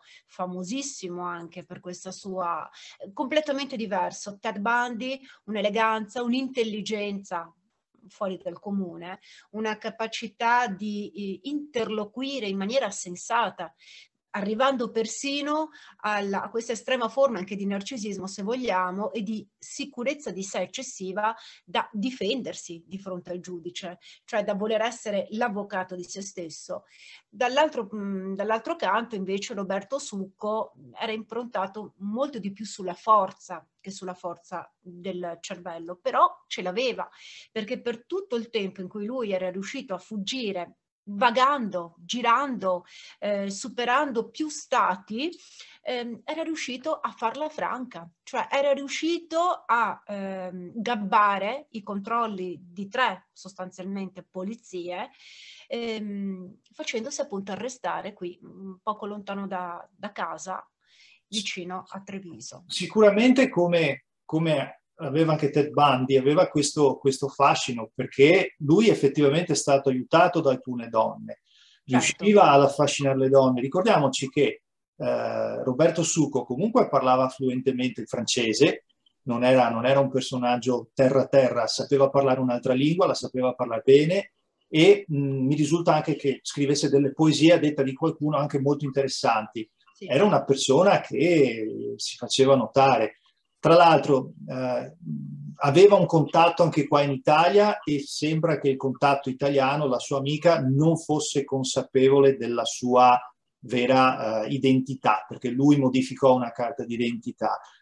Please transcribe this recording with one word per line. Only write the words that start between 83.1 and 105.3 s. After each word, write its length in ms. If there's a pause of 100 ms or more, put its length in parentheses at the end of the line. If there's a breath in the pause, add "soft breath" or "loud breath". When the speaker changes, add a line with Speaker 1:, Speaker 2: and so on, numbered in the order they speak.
Speaker 2:
sapeva 400
parlare 300
bene, 500 (340)
e, 440
mm, 340
mi 100
risulta 380
anche 220
che 280
scrivesse 460
delle 240
poesie, 400
a 40
detta 260
di 100
qualcuno, 440
anche 220
molto 260
interessanti. 840 (240)
Speaker 1:
Sì. 140
Speaker 2:
Era 160
una 200
persona 580
che 960
si 180
faceva 400
notare. 640 (440)
Tra 140
l'altro, 580 (140)
eh, 480 (600)
aveva 380
un 120
contatto 560
anche 240
qua 160
in 80
Italia 720
e 160
sembra 580
che 120
il 60
contatto 540
italiano, 560
la 140
sua 180
amica, 420
non 380
fosse 460
consapevole 960
della 280
sua 540 (460)
vera, 800
eh, 40
identità, 800
perché 220